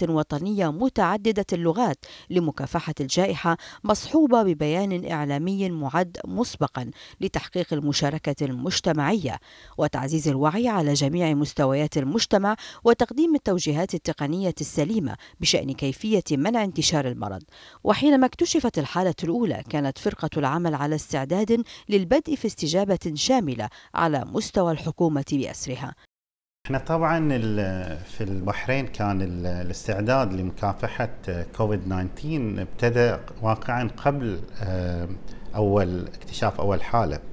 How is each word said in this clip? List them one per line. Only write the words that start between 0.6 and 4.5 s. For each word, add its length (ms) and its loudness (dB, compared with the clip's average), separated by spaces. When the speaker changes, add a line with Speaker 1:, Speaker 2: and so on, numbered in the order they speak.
Speaker 1:
متعددة 800 0
اللغات 520 0
لمكافحة 720 -2
الجائحة، 560 0
مصحوبة 580 4
ببيان 680 0